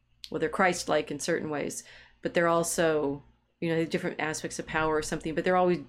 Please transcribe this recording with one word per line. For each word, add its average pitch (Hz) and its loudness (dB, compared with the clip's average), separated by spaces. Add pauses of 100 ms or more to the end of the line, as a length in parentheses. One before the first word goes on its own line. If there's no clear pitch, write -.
(320)
well, 156 -2
they're 160 0
Christ-like 160 0
in 147 -6
certain 156 -2
ways, - -6 (380)
but 170 -6
they're 170 4
also, 160 2 (380)
you 170 -2
know, 165 2
different 170 -4
aspects 156 -6
of 185 -6
power 156 0
or 151 0
something, 156 -4
but 170 0
they're 185 4
always 180 4